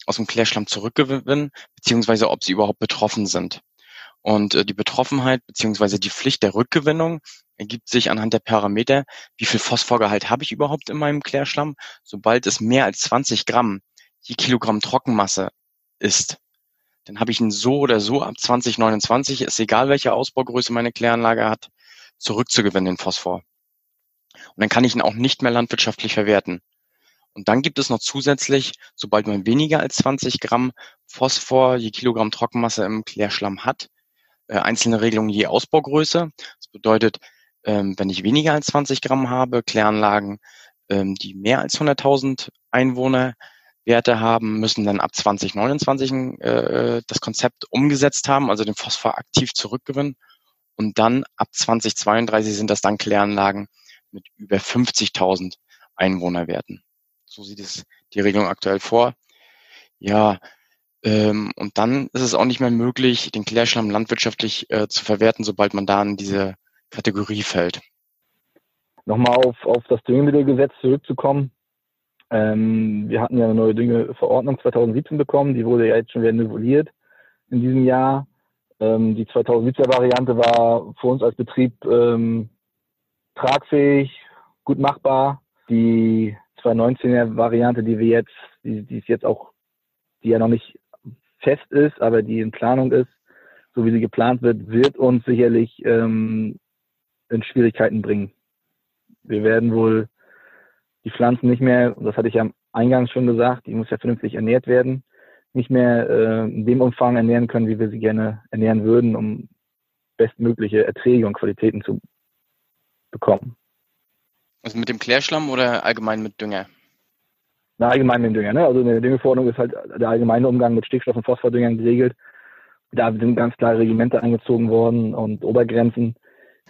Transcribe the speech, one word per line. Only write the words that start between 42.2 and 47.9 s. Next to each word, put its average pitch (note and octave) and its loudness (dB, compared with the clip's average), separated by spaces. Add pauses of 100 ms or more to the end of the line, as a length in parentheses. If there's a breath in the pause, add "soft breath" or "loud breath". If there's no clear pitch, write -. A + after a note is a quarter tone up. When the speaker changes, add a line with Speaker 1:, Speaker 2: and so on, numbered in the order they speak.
Speaker 1:
Einwohnerwerte B2+ 0
haben, A2+ 0
müssen A2 -2
dann G2+ 0
ab - -4
zwanzig G2+ -2
neunundzwanzig, C3+ -2
äh, A#2+ -2
das - -6
Konzept - -4
umgesetzt C#3 0